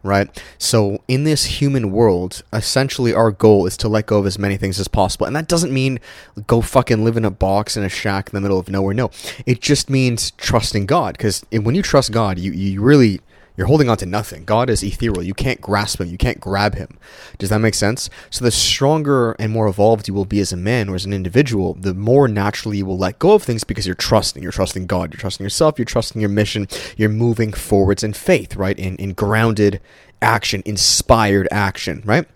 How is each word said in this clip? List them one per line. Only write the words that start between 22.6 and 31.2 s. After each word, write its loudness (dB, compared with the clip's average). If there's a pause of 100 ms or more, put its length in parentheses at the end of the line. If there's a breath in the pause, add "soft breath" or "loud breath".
you -2
will -4
let -2
go 4
of 4
things -4
because -6
you're -4
trusting. 0
You're -8
trusting -4
God. -4
You're -18
trusting -8
yourself. 0
You're -2
trusting -4
your 0
mission. 0 (300 loud breath)
You're 2
moving 0
forwards 2
in -4
faith, 0
right? -2
In, -6
in -6
grounded 2 (400 soft breath)
action, 0
inspired 2